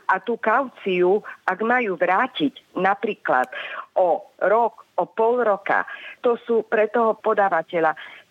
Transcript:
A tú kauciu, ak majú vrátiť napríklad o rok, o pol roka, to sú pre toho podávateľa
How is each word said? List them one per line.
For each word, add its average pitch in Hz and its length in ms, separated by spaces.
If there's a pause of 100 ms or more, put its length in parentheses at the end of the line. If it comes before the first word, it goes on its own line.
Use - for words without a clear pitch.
(100)
A 190 80
tú 233 160
kauciu, 208 880 (240)
ak 214 160
majú 226 320
vrátiť 180 800
napríklad 185 720 (480)
o 175 320 (160)
rok, 220 400 (160)
o 180 80
pol 226 400
roka, 160 400 (320)
to 240 240
sú 233 240
pre 214 240
toho 226 320
podávateľa 175 720 (360)